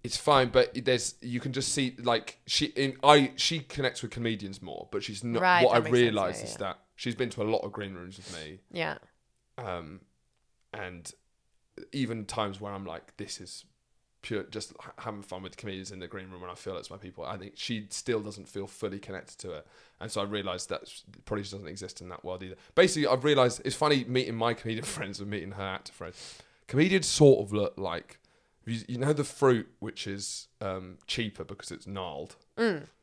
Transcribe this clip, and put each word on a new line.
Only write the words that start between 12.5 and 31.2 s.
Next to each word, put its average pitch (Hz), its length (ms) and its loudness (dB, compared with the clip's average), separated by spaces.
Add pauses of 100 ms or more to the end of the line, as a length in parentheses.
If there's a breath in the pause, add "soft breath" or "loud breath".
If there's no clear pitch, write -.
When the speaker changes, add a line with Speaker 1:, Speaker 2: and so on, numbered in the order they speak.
Speaker 1:
where 101 140 -8
I'm 98 120 -10
like, 82 320 -14
"This - 220 -12
is - 260 -16 (560)
pure, 107 220 -6
just - 360 -10
ha-, - 200 -18
having 104 240 -10
fun 92 180 -10
with 92 160 -12
comedians 95 340 -10
in 95 80 -14
the 90 80 -10
green 92 220 -12
room 90 120 -14
when 90 80 -10
I 90 60 -10
feel 95 220 -8
it's - 120 -10
my 92 80 -12
people," 92 280 -14
I 98 120 -8
think 95 180 -14
she 107 340 -6
still 113 320 -2
doesn't 101 260 -14
feel 98 200 -8
fully 101 320 -8
connected 95 400 -14
to 92 140 -10
it. 76 140 -12 (320 soft breath)
And 110 120 -10
so 104 100 -2
I 98 40 0
realised 98 440 -4
that - 140 -4
s-, - 200 -18 (220)
probably 104 180 -4
she 95 80 -10
doesn't 95 160 -12
exist 92 340 -12
in 90 80 -14
that - 140 -14
world 92 200 -8
either. 92 120 -12 (200 soft breath)
Basically, 160 320 6
I've 127 160 4
realised, 135 420 4
it's 135 100 -2
funny 147 300 4
meeting 123 300 0
my 117 180 2
comedian 113 320 -4
<laughs> - 120 -4
friends 101 220 -8
and 101 100 -8
meeting 98 220 -6
her 98 120 -8
actor 95 300 -8
friends. - 440 -14 (300 loud breath)
Comedians 170 400 4
sort 139 380 10
of 98 80 -10
look 104 240 0
like, 85 420 -6 (460)
you, 113 220 -4
you 120 100 -6
know 139 160 2
the 143 100 2
fruit 127 440 4 (120)
which - 280 -8
is, 101 400 -8 (140)
um, 92 360 -6 (100)
cheaper 110 360 -4